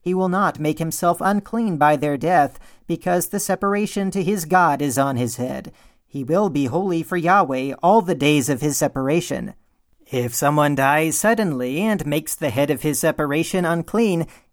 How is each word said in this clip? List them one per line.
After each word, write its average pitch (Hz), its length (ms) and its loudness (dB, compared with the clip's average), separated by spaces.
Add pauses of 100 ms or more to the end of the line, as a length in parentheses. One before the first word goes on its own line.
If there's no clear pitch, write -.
he 180 120 -2
will 185 140 0
not 180 320 0
make 151 200 -2
himself 175 420 -2
unclean 202 560 -2
by 147 180 4
their 143 220 0
death, 147 420 2 (280)
because 175 420 -2
the 208 100 -4
separation 202 720 -2
to 196 100 -2
his 180 220 -2
God 156 380 2
is 135 160 -2
on 139 180 0
his 120 220 -4
head. 131 340 -8 (340)
He 139 200 -10
will 185 240 2
be 139 160 0
holy 165 380 -2
for 180 120 -6
Yahweh 147 640 2
all 208 200 6
the 170 140 0
days 143 340 4
of 131 100 0
his 147 160 0
separation. 135 800 -2 (520)
If 123 300 -4
someone 147 400 2
dies 147 420 2
suddenly 160 640 0
and 202 260 -2
makes 147 300 -4
the 147 140 -4
head 139 200 0
of 135 120 -2
his 151 180 -2
separation 160 640 0
unclean, 170 640 0 (260)